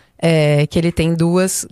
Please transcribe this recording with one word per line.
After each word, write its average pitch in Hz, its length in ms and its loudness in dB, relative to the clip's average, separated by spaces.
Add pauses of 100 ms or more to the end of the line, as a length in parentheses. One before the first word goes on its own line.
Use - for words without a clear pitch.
(220)
é, 151 460 2
que - 100 -4
ele 170 140 0
tem 165 220 -2
duas 180 580 -2